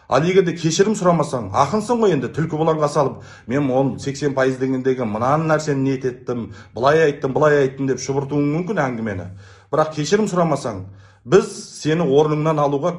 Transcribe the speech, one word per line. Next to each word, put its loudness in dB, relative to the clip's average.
Ал 4
егер 6
де 0
кешірім 2
сұрамасаң, 0
ақынсың 0
ғой 4
енді, -2
түлкі -4
бұланға 0
салып, -2
"Мен 0
он 0
сексен -4
пайыз 0
дегендегі 0
мынаны 0
нәрсені 0
не 0
еттім, -6
былай 4
айттым, 0
былай 4
айттым" -2
деп -2
шұбыртуың -2
мүмкін -2
әңгімені. -6
Бірақ 0
кешірім 0
сұрамасаң, -2
біз 4
сені 0
орныңнан 2
алуға 0